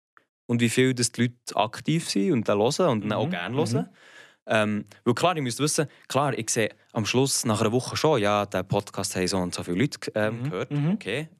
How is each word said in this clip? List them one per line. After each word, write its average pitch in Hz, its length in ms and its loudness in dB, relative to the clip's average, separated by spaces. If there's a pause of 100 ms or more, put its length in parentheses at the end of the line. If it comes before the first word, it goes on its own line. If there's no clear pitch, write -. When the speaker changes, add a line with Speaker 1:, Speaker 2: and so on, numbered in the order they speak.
(480)
Speaker 1:
und 120 140 0
wie 120 80 4
viel 131 240 4
das 120 180 -2
die - 120 0
Leute 120 120 0 (220)
aktiv 151 520 -2
sind 196 220 2
und 117 160 2
dann 104 120 2
hören 147 300 2
und 110 140 2
dann 107 80 -2
auch 107 140 0
Speaker 2:
Mhm, 165 60 -4
Speaker 1:
gerne 120 240 -6
Speaker 2:
mhm. 139 40 0
Speaker 1:
hören. 127 300 -2 (560)
Ähm, 107 380 0 (220)
weil 120 80 4
klar, 170 240 2
ihr 151 40 -2
müsst 123 200 -4
wissen, 151 260 0 (220)
klar, 135 280 2
ich 120 120 -6
sehe 110 180 0 (240)
am 110 140 -2
Schluss 135 400 0
nach 110 160 2
einer 110 100 2
Woche 123 240 -2
schon, 143 260 2
ja, 101 240 2
der 92 180 -4
Podcast 101 520 -4
haben 92 100 2
so 92 120 0
und 90 180 -2
so 90 80 -8
viele 90 140 -2
Leute, 143 380 -2
ähm, 110 260 0
Speaker 2:
Mhm, 135 80 -4
Speaker 1:
gehört. 110 220 -6
Speaker 2:
mhm. 147 240 0
Speaker 1:
Okay, 151 340 -6 (100)